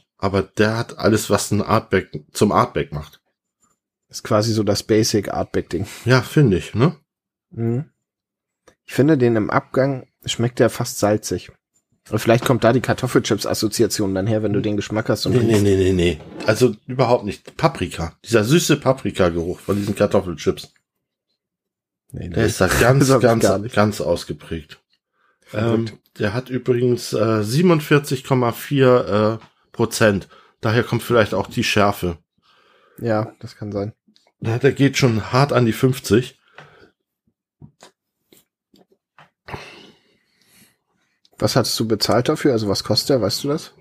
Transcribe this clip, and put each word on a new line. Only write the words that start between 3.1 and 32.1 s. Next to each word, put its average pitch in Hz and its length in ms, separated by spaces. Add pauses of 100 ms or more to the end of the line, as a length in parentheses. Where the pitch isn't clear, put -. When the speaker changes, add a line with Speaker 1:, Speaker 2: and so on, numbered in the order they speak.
Speaker 2:
Ist - 140
quasi 113 300
so 110 100
das 98 200
Basic 110 500
Artback-Ding. - 540 (180)
Speaker 1:
Ja, 123 160
finde 117 360
ich, - 180
ne? 139 200 (540)
Speaker 2:
Mhm. 117 400 (960)
Ich - 80
finde, 156 240
den 120 180
im 104 140
Abgang 135 580 (180)
schmeckt - 340
der 120 100
fast - 300
salzig. 104 520 (580)
Und 110 100
vielleicht 120 240
kommt 117 220
da 113 80
die 123 80
Kartoffelchips-Assoziation 107 1300
dann 95 140
her, 110 160
wenn 104 80
du 101 100
den 107 140
Geschmack 104 320
hast - 180
und 95 80
Speaker 1:
Nee, 123 60
nee, 117 120
Speaker 2:
riechst. 101 120
Speaker 1:
nee, 101 140
nee, 95 160
nee. 87 260 (260)
Also 110 300 (100)
überhaupt 123 380
nicht. - 320
Paprika. 85 680
Dieser 113 180
süße 156 340
Paprika-Geruch 90 840
von 98 160
diesen 101 180
Kartoffelchips. 90 760 (1400)
Speaker 2:
Nee, 87 160
nee. 90 80
Speaker 1:
Der 110 100
ist 104 160
da 92 60
Speaker 2:
<laughs> - 120
Speaker 1:
ganz, 135 280
Speaker 2:
Das 131 40
hab 135 80
ich 101 40
Speaker 1:
ganz, 113 200
Speaker 2:
gar 95 160
nicht. 113 160
Speaker 1:
ganz 104 260
ausgeprägt. 80 800 (600)
Speaker 2:
Verrückt. 113 500
Speaker 1:
Ähm, - 80 (200)
der 104 140
hat 127 160
übrigens, 123 640
äh, 110 300
siebenundvierzig 147 840
Komma 123 260
vier, 113 880
äh, - 40 (280)
Prozent. 107 560 (320)
Daher 113 220
kommt - 200
vielleicht 113 300
auch 95 140
die 117 180
Schärfe. 101 520 (840)